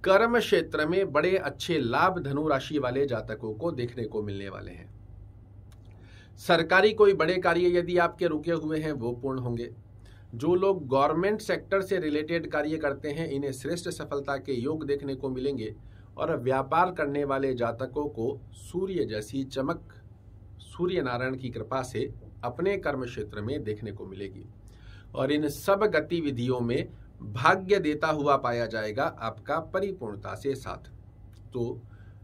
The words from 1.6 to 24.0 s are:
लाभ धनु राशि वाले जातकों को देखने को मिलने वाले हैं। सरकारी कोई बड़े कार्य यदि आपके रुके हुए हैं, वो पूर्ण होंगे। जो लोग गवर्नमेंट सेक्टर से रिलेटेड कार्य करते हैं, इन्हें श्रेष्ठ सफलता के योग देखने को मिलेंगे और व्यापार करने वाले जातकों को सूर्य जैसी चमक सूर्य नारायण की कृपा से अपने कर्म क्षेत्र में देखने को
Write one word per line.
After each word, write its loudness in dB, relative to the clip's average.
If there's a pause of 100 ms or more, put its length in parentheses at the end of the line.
लाभ 4
धनु -2
राशि 2
वाले 2
जातकों -4
को -2
देखने -4
को -4
मिलने -6
वाले -12
हैं। -16 (1500)
सरकारी 6
कोई 8
बड़े 2
कार्य 4
यदि 2
आपके 2
रुके 0
हुए 0
हैं, -2
वो -4
पूर्ण -4
होंगे। -4 (640)
जो 2
लोग 2
गवर्नमेंट 4
सेक्टर 0
से 0
रिलेटेड -2
कार्य -2
करते -2
हैं, -4
इन्हें -2
श्रेष्ठ -4
सफलता -4
के -4
योग -2
देखने -2
को -6
मिलेंगे -4 (440)
और 0
व्यापार 2
करने -2
वाले 0
जातकों -2
को -4 (160)
सूर्य -4
जैसी -4
चमक -4 (680)
सूर्य -2
नारायण -2
की -8
कृपा -4
से -4 (340)
अपने 0
कर्म -2
क्षेत्र -8
में -4
देखने -6
को -12